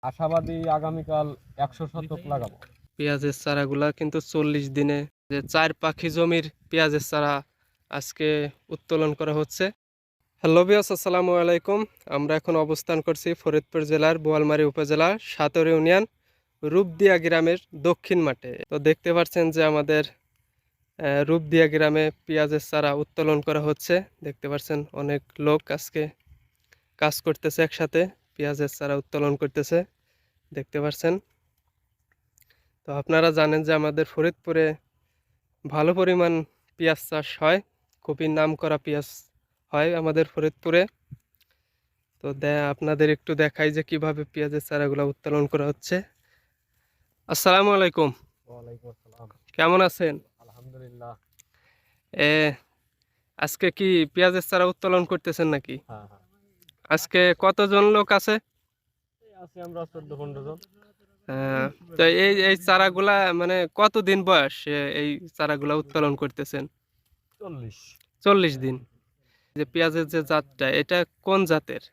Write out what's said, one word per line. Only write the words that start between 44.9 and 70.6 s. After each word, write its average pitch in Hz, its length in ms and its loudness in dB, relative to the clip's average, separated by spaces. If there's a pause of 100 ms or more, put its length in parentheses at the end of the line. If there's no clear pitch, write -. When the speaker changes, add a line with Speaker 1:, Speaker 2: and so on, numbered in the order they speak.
Speaker 2:
উত্তোলন 147 440 -2
করা 147 200 -2
হচ্ছে। - 280 -6 (1300)
আসসালামু 190 420 4
আলাইকুম। 175 380 2 (360)
Speaker 1:
ওয়ালাইকুম 120 440 -20
আসসালাম। - 400 -20 (240)
Speaker 2:
কেমন 170 280 4
আছেন? 175 320 0 (260)
Speaker 1:
আলহামদুলিল্লাহ। 120 760 -20 (1000)
Speaker 2:
এ, 147 180 0 (1080)
আজকে 151 340 -2
কি 196 160 -2 (180)
পেঁয়াজের 180 360 0
চারা 180 240 0
উত্তোলন 185 400 0
করতেছেন 170 420 -4
নাকি? 139 300 -4
Speaker 1:
হ্যাঁ, 107 300 -20
হ্যাঁ। 98 160 -20 (640)
Speaker 2:
আজকে 160 320 0 (180)
কতজন 202 520 4
লোক 208 200 4
আছে? 202 200 2
Speaker 1:
এই - 1040 -10
আছি 180 260 -20
আমরা 175 240 -12
চোদ্দ 156 300 -18
পনেরো 143 280 -12
জন। 156 140 -12 (720)
Speaker 2:
হ্যাঁ, 135 400 -4 (280)
তো 170 80 4
এই, 180 380 4
এই 190 160 4
চারাগুলা 190 580 2 (180)
মানে 175 240 0 (180)
কতদিন 202 480 2
বয়স, 160 320 4 (120)
এ, 147 100 -4 (160)
এই 147 160 -2 (200)
চারাগুলা 147 460 -2
উত্তোলন 147 400 -2
করতেছেন? 139 480 -8 (800)
Speaker 1:
চল্লিশ। 135 360 -14 (460)
Speaker 2:
চল্লিশ 190 340 4
দিন। 131 180 -4 (800)
যে 147 100 -4
পেঁয়াজের 165 420 -2
যে 165 160 -2
জাতটা, 143 460 -4